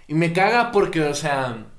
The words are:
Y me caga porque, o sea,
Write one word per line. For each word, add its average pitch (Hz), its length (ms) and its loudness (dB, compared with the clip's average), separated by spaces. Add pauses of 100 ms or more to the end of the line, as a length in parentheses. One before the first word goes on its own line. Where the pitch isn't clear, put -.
Y 151 60 -6
me 165 180 2
caga 214 400 2
porque, 175 300 2
o 147 120 0
sea, 127 520 -4 (120)